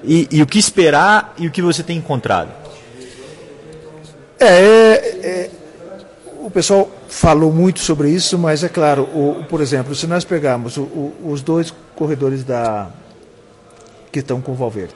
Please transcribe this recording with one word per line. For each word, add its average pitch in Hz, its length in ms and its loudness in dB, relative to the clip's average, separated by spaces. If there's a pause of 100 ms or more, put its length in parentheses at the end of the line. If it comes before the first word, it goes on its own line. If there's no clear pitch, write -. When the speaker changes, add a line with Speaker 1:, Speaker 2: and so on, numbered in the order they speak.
Speaker 1:
e, 160 280 2
e 143 120 4
o - 20 6
que 196 140 0
esperar 185 800 2
e 170 80 -6
o 156 40 -6
que 185 100 -4
você 170 200 0
tem 170 160 -6
encontrado? 113 540 -4 (1900)
Speaker 2:
É, 254 60 6
é, 220 760 6
é, 180 260 -6 (880)
o 226 100 -12
pessoal 196 400 2 (200)
falou 156 420 2
muito 175 280 2
sobre 147 300 0
isso, 180 280 0
mas 156 260 -2
é 170 60 -4
claro, 147 340 0
o, 147 460 -2
por 160 100 -4
exemplo, 135 340 -4
se 165 140 -6
nós 175 160 -2
pegarmos 151 540 -4
o, 139 60 -6
o, 143 320 -10 (100)
os 147 160 -6
dois 165 320 -2 (220)
corredores 135 500 -4
da, 113 420 -4 (1200)
que 143 100 -8
estão 131 200 -6
com 131 140 -10
o - 20 -8
Valverde 110 400 -8